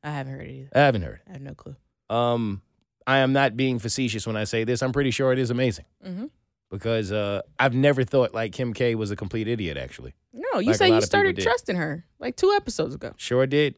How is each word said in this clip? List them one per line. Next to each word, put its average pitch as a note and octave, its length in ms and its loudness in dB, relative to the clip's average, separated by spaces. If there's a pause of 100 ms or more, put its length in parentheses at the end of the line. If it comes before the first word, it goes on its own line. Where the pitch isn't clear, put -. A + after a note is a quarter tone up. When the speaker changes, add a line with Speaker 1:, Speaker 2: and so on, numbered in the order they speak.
Speaker 1:
I D3 80 -10
haven't C3+ 220 -8
heard C3+ 140 -14
it C3 40 -14
either. C3+ 240 -16
Speaker 2:
I - 40 6
haven't C3 240 4
heard - 220 -10
it. - 40 -20
Speaker 1:
I - 40 -18
have C#3 80 -14
no C#3 120 -14
clue. - 220 -18 (340)
Speaker 2:
Um, A#2 520 0 (460)
I C3+ 120 4
am C3 140 4
not C3+ 240 2
being B2+ 220 0
facetious A2+ 480 -2
when A2 100 -2
I G#2+ 60 -2
say A2 200 -2
this. A#2+ 200 0
I'm C3 80 0
pretty C3+ 200 0
sure C3 220 2
it B2+ 60 2
is B2 100 0
amazing. A#2+ 360 -2 (200)
Speaker 1:
Mm-hmm. F#3+ 200 -8 (440)
Speaker 2:
Because, A2 420 -2
uh, G2+ 300 -2 (180)
I've C3 140 2
never C3+ 320 4
thought, B2+ 280 2
like, A2+ 200 -4
Kim B2 200 -4
K A#2+ 220 0
was A2 160 -2
a G#2 60 -4
complete G#2+ 320 -4
idiot, G2 280 -4
actually. C2 360 -12 (180)
Speaker 1:
No, G4+ 280 -4
you A3+ 80 0
Speaker 2:
Like D4+ 80 4
a - 20 2
Speaker 1:
say G4 80 4
Speaker 2:
lot F#4 40 6
Speaker 1:
you F4 80 6
Speaker 2:
of - 40 6
people - 60 2
Speaker 1:
started G4 280 4
Speaker 2:
did. - 80 -4
Speaker 1:
trusting A4+ 320 0
her, D#3+ 300 -4 (140)
like, B3+ 180 -8
two F#4+ 160 4
episodes E4+ 420 -2
ago. - 220 -12
Speaker 2:
Sure B2+ 280 2
did, C#3+ 320 2